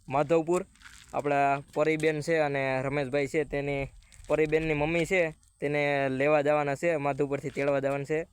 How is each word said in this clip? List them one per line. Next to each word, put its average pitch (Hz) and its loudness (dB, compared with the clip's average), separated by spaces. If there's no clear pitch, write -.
માધવપુર. 160 2
આપણા 139 0
પરીબેન 156 2
છે 165 0
અને 139 -2
રમેશભાઈ 139 -2
છે, 151 0
તેની 139 -4
પરીબેનની 156 2
મમ્મી 160 0
છે, 170 0
તેને 147 0
લેવા 143 2
જવાના 143 0
છે, 170 0
માધવપુરથી 139 -2
તેડવા 139 0
જવાના 139 -2
છે 156 0